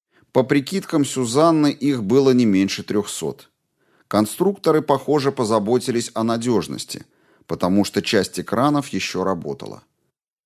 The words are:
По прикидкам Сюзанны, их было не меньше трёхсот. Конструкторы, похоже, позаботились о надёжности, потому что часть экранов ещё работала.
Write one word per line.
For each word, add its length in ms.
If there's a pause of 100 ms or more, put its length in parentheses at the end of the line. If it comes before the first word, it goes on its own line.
(320)
По 100
прикидкам 640
Сюзанны, 640
их 340
было 280
не 120
меньше 380
трёхсот. 680 (640)
Конструкторы, 680
похоже, 500
позаботились 800
о 100
надёжности, 840 (400)
потому 360
что 200
часть 360
экранов 500
ещё 360
работала. 600 (600)